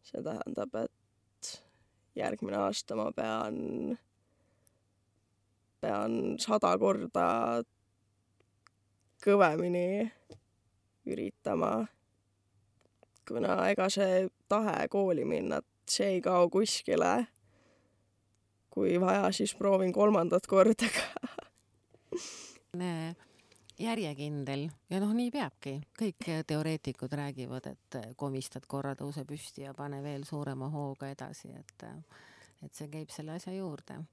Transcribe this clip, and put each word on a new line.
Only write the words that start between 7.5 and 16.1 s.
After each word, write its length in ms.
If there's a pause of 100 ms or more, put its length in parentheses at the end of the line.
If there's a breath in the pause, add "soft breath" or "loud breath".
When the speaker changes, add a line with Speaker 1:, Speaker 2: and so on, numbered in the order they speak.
Speaker 1:
kõvemini 840 (1000)
üritama. 680 (1600)
Kuna 300 (100)
ega 240
see 340 (220)
tahe 400
kooli 400
minna, 320 (220)
see 340